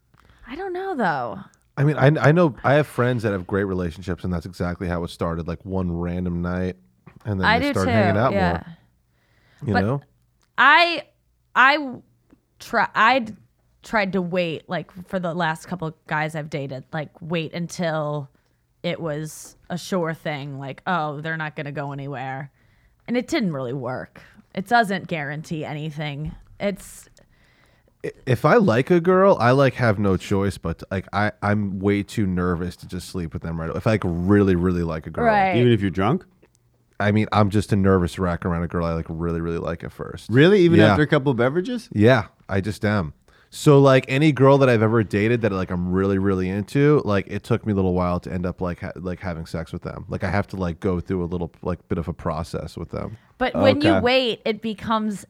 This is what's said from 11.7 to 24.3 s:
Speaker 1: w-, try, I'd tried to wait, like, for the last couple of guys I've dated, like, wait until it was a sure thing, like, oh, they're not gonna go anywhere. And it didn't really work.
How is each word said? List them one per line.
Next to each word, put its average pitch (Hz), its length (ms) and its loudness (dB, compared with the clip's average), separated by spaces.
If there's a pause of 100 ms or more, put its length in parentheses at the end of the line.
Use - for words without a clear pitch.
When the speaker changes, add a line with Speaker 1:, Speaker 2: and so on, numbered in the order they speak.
Speaker 1:
w-, 277 260 -8 (560)
try, - 360 -2
I'd 220 420 2 (460)
tried 202 300 -2
to 185 100 0
wait, 175 460 -4
like, 175 220 -8 (180)
for 196 100 -6
the 175 160 -4
last 160 320 -4
couple 170 220 -8
of 160 60 -10 (120)
guys 156 280 -4
I've 151 160 -8
dated, 135 420 -8
like, 156 160 -8 (120)
wait 165 340 -6
until 156 720 -4 (540)
it 175 180 -6
was 156 560 -10 (140)
a 180 80 -6
sure 170 360 -4
thing, 143 440 -10
like, 135 280 -12
oh, 151 340 -4
they're 160 180 -6
not 151 180 -8
gonna 147 160 -8
go 143 200 -8
anywhere. 135 580 -10 (580)
And 240 80 -2
it 247 120 -2
didn't 233 240 -2
really 131 200 -6
work. 127 500 -8 (320)